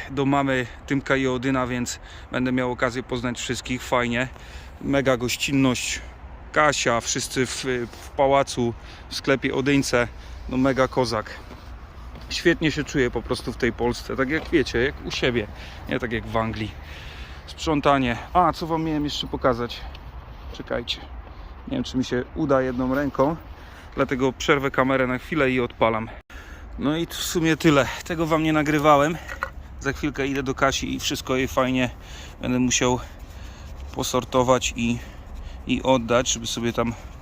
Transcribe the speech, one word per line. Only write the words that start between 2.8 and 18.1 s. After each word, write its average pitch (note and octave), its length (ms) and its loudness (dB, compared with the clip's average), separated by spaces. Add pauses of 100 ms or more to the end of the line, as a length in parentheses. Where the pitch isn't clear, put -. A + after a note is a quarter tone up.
poznać A#2+ 360 -4
wszystkich, B2 440 -4
fajnie. A#2+ 440 0 (540)
Mega C3+ 360 4
gościnność. B2+ 840 2 (500)
Kasia, C3+ 500 4
wszyscy - 440 0
w, - 200 -6 (260)
w - 180 -14
pałacu, C3+ 640 4 (360)
w - 60 -8
sklepie C3+ 400 0
Odyńce. C3+ 520 4 (420)
No B2+ 80 -2
mega C3 300 4
kozak. A#2 460 0 (960)
Świetnie D3 420 2
się D3 120 -2
czuję B2+ 280 2
po A#2 100 -2
prostu B2 320 -4
w - 40 -12
tej A#2 160 2
Polsce, A#2+ 420 -2
tak C3 140 0
jak D#3 200 -2
wiecie, B2+ 300 2
jak C#3 260 -2
u D#3+ 60 -6
siebie, A#2+ 360 0 (420)
nie C#3 100 0
tak A#2 120 -4
jak A2 160 -4
w A2 100 -2
Anglii. A2 340 0 (760)
Sprzątanie. C#3 720 4 (160)